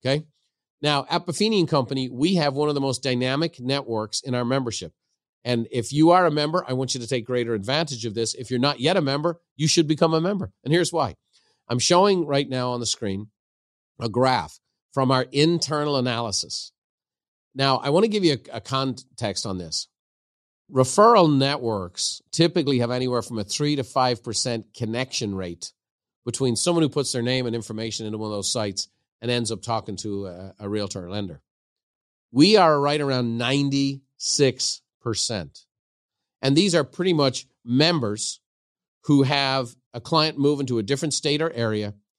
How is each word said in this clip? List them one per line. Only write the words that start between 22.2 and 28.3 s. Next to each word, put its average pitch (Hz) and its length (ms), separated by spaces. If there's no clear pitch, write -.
typically 160 460
have 120 120
anywhere 123 300
from 117 180
a 104 60
three 147 320
to 135 80
five 127 400
percent 117 500
connection 117 600
rate 90 400
between 123 320
someone 170 260
who 151 60
puts - 240
their 123 100
name 127 240
and 113 80
information 113 520
into 107 100
one 107 140